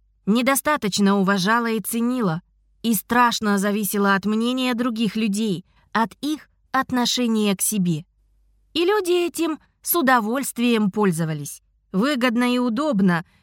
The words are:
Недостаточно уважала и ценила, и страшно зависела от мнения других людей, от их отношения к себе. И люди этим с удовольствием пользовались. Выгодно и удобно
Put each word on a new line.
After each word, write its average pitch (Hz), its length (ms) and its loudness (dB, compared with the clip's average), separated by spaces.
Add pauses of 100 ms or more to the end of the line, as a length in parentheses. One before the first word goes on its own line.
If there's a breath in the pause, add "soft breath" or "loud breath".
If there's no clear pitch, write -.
(260)
Недостаточно 220 920 0
уважала 202 520 2
и 220 100 -2
ценила, 233 640 -2 (400)
и 226 120 0
страшно 220 640 0
зависела 202 560 0
от 190 120 -2
мнения 247 480 0
других 226 420 -2
людей, 208 480 -2 (280)
от 220 280 0
их 294 280 -6 (220)
отношения 233 840 0
к - 40 -8
себе. 175 440 -2 (680)
И 330 120 0
люди 370 280 2
этим 330 460 -2 (240)
с - 120 -2
удовольствием 240 960 2
пользовались. 160 720 -2 (300)
Выгодно 247 640 0
и 247 40 0
удобно 220 680 0 (180)